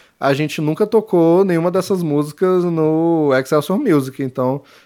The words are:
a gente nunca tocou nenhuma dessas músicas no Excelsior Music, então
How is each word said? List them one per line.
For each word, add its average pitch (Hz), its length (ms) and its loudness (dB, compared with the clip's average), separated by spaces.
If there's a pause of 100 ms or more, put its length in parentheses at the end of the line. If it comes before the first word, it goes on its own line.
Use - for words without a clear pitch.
(180)
a 135 140 0
gente 147 280 -4
nunca 156 260 -2
tocou 185 580 2
nenhuma 175 260 0
dessas 185 320 -2
músicas 160 640 0
no 160 680 0
Excelsior 151 440 0
Music, 147 440 0
então 131 400 -4 (240)